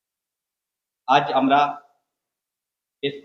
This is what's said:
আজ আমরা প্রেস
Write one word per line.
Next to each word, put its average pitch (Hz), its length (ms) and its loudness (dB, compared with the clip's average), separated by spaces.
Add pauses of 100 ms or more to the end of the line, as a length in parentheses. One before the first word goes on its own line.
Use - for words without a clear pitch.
(1080)
আজ 143 180 2 (140)
আমরা 135 200 2 (1400)
প্রেস 139 220 -6